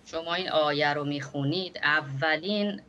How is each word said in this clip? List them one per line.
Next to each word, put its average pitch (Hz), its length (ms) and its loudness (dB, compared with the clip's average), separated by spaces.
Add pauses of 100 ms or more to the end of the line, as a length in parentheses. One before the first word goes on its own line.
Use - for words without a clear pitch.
شما 165 280 -4
این 180 160 -2
آیه 147 440 4
رو 147 100 -2
میخونید، 143 800 -2
اولین 156 1040 0